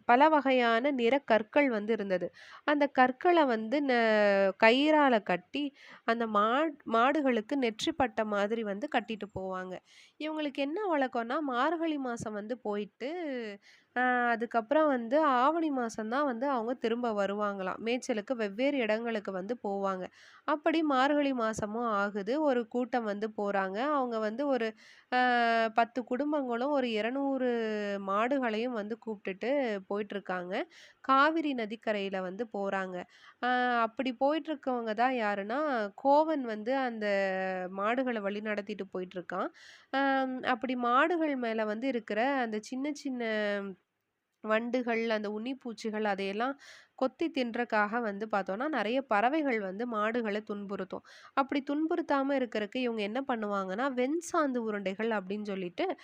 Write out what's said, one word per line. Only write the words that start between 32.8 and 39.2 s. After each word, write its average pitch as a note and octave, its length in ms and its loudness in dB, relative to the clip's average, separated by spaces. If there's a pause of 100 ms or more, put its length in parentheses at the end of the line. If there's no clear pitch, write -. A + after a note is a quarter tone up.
ஆ, A#3+ 60 0 (320)
அப்படி A#3 400 -2
போயிட்டுருக்கவங்க C4+ 760 -2
தான் A#3+ 180 2
யாருன்னா, G#3 480 -2 (340)
கோவன் D4 480 4
வந்து A3+ 340 -4
அந்த A#3 300 -2 (640)
மாடுகளை A3+ 520 -2
வழிநடத்திட்டு G#3 640 -4
போயிட்டுருக்கான். F#3 640 -6 (420)